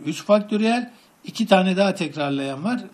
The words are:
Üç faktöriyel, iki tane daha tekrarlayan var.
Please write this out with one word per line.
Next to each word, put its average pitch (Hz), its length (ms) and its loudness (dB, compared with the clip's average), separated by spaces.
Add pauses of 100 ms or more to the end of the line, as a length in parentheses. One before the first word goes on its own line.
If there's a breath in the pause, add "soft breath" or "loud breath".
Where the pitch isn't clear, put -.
Üç 151 160 -6
faktöriyel, 214 680 2 (340 soft breath)
iki - 220 -4
tane 185 300 4
daha 196 180 2
tekrarlayan 143 680 -4
var. 233 300 -4